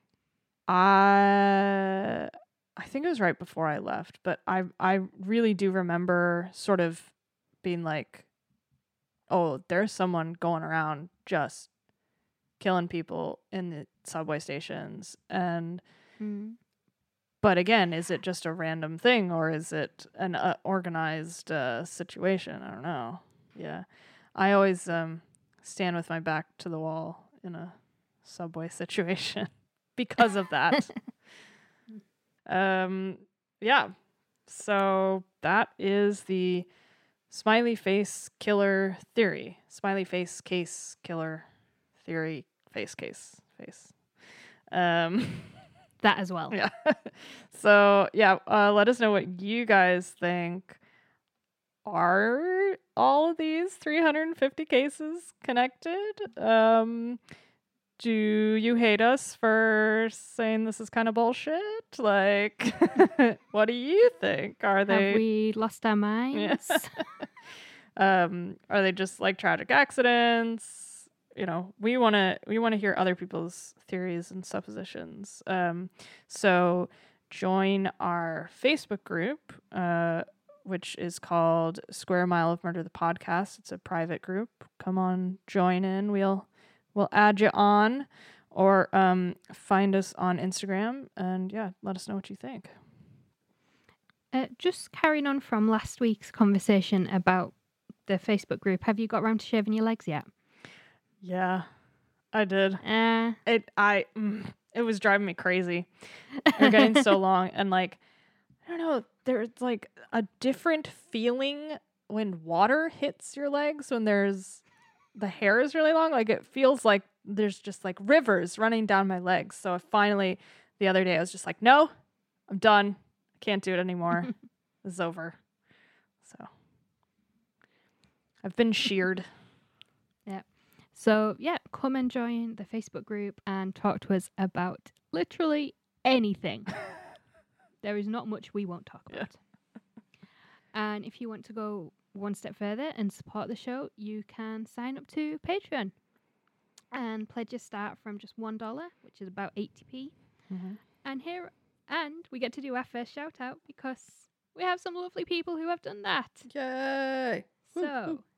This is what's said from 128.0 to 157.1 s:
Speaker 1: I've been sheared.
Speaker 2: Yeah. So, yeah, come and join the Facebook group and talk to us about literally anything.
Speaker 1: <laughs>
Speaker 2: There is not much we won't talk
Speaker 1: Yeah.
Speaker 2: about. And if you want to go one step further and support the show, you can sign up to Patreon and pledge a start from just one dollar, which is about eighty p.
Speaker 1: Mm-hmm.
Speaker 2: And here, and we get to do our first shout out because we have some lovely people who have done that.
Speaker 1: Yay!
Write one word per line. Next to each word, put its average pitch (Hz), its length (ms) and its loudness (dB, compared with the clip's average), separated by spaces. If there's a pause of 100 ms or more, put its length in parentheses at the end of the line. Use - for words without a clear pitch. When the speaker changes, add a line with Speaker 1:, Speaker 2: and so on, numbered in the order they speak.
Speaker 1:
I've 190 140 -12
been 226 160 2
sheared. 185 520 -2 (1000)
Speaker 2:
Yeah. 190 160 -12 (500)
So, 214 460 2
yeah, 311 180 -4 (160)
come 269 240 -4
and 254 140 -2
join 233 460 -6
the 208 80 -14
Facebook - 420 -10
group 202 400 -10
and 190 280 -6
talk - 260 -2
to - 140 -4
us 185 220 -2
about 180 560 -6 (200)
literally 311 640 -4 (300)
anything. 208 640 0
Speaker 1:
<laughs> - 60 -10 (1080)
Speaker 2:
There 208 160 -6
is 202 100 -4
not 220 180 -6
much - 280 -10
we 202 100 -4
won't 175 220 -12
talk - 240 -20
Speaker 1:
Yeah. - 60 -16
Speaker 2:
about. - 180 -10 (1400)
And 214 320 -6
if - 160 -18
you 233 80 -10
want 220 160 -14
to - 80 -20
go 208 400 -10 (220)
one 202 200 -8
step - 220 -12
further 220 400 -6
and 202 160 -4
support - 360 -12
the 220 80 -10
show, 254 420 -12
you 214 280 -12
can 220 380 -12
sign 247 320 -12
up 285 120 -18
to 302 380 -8
Patreon 302 440 -6 (1000)
and 220 360 -8
pledge 233 240 -12
a 247 60 -12
start 208 440 -12
from 208 160 -14
just - 200 -20
one 220 180 -10
dollar, 226 280 -12 (180)
which - 180 -20
is 190 80 -14
about 190 300 -12
eighty - 320 -12
p. 269 220 -16 (380)
Speaker 1:
Mm-hmm. 185 220 -10 (320)
Speaker 2:
And 269 160 -10
here, 339 300 -12 (400)
and 311 400 -6
we 254 80 -12
get 247 160 -6
to 277 80 -12
do 262 120 -8
our 247 100 -6
first 240 280 -12
shout 302 260 -12
out 262 280 -12
because 262 340 -14 (560)
we 330 60 -10
have 359 180 -4
some 359 140 -10
lovely 359 320 -10
people 339 320 -6
who 320 100 -6
have 339 140 -6
done 403 220 -14
that. 240 260 -4 (240)
Speaker 1:
Yay! 262 920 -4 (300)